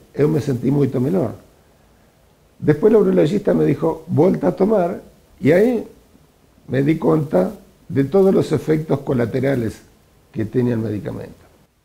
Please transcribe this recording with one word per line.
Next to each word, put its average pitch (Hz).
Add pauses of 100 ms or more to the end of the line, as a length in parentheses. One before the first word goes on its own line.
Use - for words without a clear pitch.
(140)
yo 143
me 156
sentí 127
mucho 135
mejor. 143 (1300)
Después 151
la 233
urologista 185
me 160
dijo, 156
"Vuelta 165
a 180
tomar", 196 (400)
y 131
ahí 214 (800)
me 131
di 156
cuenta 160 (380)
de 135
todos 190
los 151
efectos 156
colaterales 123 (500)
que 110
tenía 120
el 113
medicamento. 110 (520)